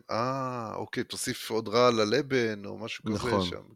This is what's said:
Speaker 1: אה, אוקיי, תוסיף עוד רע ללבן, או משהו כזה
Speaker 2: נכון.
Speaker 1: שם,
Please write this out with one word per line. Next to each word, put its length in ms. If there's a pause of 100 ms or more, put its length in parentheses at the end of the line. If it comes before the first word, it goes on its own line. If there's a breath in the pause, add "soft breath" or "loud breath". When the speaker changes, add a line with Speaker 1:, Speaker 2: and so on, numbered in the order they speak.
(120)
Speaker 1:
אה, 640
אוקיי, 280
תוסיף 480
עוד 160
רע 240
ללבן, 720
או 120
משהו 260
כזה 100
Speaker 2:
נכון. 320
Speaker 1:
שם, 180 (120)